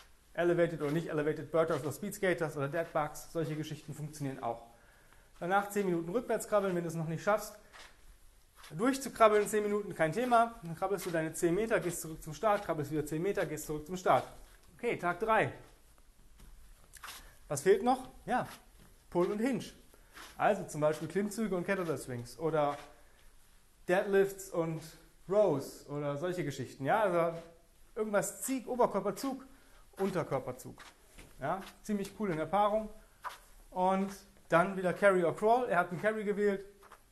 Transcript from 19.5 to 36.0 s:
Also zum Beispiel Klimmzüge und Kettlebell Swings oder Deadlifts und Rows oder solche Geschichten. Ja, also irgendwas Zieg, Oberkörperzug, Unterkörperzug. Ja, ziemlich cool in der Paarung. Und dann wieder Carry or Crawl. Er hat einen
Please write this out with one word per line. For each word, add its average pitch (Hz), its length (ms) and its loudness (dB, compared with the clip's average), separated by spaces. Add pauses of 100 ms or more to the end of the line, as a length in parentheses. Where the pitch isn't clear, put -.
Also 185 260 2
zum - 160 -8
Beispiel 156 300 0
Klimmzüge 208 480 -2
und 175 80 -4
Kettlebell 180 320 -2
Swings 120 420 -10
oder 151 380 0 (1120)
Deadlifts 196 600 2
und 165 300 -2 (460)
Rows 180 600 2
oder 143 260 -4
solche 175 300 -4
Geschichten. 135 400 -8
Ja, 196 160 4
also 170 360 2 (580)
irgendwas 208 480 0
Zieg, 262 260 -4
Oberkörperzug, 233 760 0 (520)
Unterkörperzug. 143 840 -4 (600)
Ja, 175 200 -4 (220)
ziemlich 196 340 -4
cool 208 140 -2
in 156 60 -2
der 156 80 -2
Paarung. 208 440 2 (800)
Und 190 400 0 (380)
dann 180 300 4
wieder 180 160 0
Carry 185 320 6
or 156 100 2
Crawl. 233 320 4
Er 175 120 2
hat 180 120 2
einen 156 100 -6